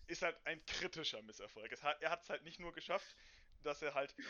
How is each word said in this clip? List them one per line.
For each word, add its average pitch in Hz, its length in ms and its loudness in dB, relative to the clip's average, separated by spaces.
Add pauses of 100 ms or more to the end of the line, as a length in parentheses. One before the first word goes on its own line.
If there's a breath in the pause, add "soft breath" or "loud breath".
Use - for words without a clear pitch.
ist 170 160 -4
halt 165 140 4 (100)
ein 160 200 0
kritischer 165 560 0
Misserfolg. 107 500 -10
Es 120 100 -6
hat, 147 180 4
er 160 100 6
hat's 170 200 0
halt 160 140 -2
nicht 165 140 -10
nur 170 140 -4
geschafft, 165 420 0 (480 loud breath)
dass 147 200 2
er 147 120 2
halt 139 200 2 (160)